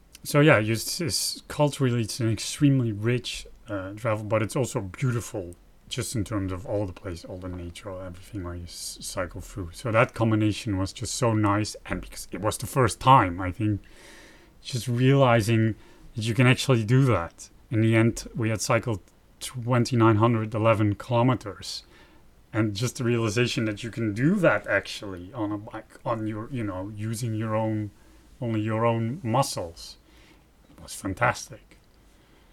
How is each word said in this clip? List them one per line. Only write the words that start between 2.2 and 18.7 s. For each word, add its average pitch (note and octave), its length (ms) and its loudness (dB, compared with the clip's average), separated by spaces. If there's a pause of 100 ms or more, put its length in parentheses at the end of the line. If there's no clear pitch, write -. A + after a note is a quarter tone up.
extremely C3 580 2
rich, A2+ 560 -2 (220)
uh, G2 240 -6
travel, A2 320 -4
but G#2+ 180 2
it's G#2 140 -2
also B2+ 240 -2
beautiful, G2 720 -4 (340)
just - 280 -6
in G#2 80 0
terms G2 260 -4
of F2+ 160 -8
all G#2 200 -2
the G2 60 -8
place, F2 320 -12
all G2 140 -12
the F#2 100 -10
nature, F2+ 420 -10 (140)
everything F#2 380 -12
where F2 140 -8
you F2 80 -10
s-, - 360 -12
cycle F#2 400 -8
through. F2 320 -10
So - 200 -6
that A#2 220 4
combination G#2+ 640 0
was G2 140 -4
just - 220 -8
so A#2 180 2
nice, G#2 440 0 (100)
and F#2 140 -6
because - 320 -14
it D3 80 -8
was - 180 -2
the - 80 -6
first B2+ 320 2
time, G2+ 420 6
I F2+ 120 -4
think, G#2 280 -2 (800)
just A#2 260 -6
realizing A#2 880 4 (400)
that G#2+ 80 -4
you A2+ 100 0
can B2 140 6
actually B2 340 4
do B2+ 220 4
that. F#2 460 0 (200)
In A2 120 2
the A2+ 120 4
end, A2+ 400 2
we A2+ 160 -2
had A2 100 -2
cycled A2+ 400 0 (380)